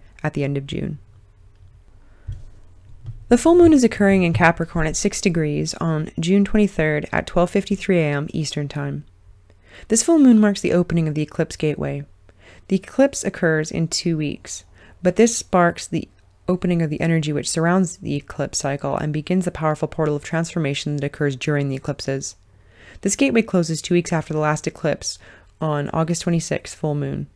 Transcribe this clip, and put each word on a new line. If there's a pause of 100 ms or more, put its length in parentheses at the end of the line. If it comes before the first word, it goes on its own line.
(220)
at
the
end
of
June. (2250)
The
full
moon
is
occurring
in
Capricorn
at
six
degrees
on (100)
June
twenty-third
at
twelve
fifty-three
A
M
Eastern
Time. (840)
This
full
moon
marks
the
opening
of
the
eclipse
gateway. (640)
The
eclipse
occurs
in
two
weeks, (380)
but
this
sparks
the (400)
opening
of
the
energy
which
surrounds
the
eclipse
cycle
and
begins
the
powerful
portal
of
transformation
that
occurs
during
the
eclipses. (640)
This
gateway
closes
two
weeks
after
the
last
eclipse (420)
on
August
twenty-sixth,
full
moon.